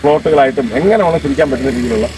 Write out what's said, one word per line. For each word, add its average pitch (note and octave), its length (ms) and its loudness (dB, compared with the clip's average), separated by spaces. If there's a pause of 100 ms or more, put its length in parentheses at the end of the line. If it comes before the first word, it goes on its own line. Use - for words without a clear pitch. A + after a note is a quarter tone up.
പ്ലോട്ടുകളായിട്ടും C#3+ 640 2 (120)
എങ്ങനെ G#3 260 2
വേണം E3 200 0
തിരിക്കാൻ C#3+ 260 0
പറ്റുന്ന C3 260 -2
രീതിയിലുള്ള A#2+ 300 -2 (100)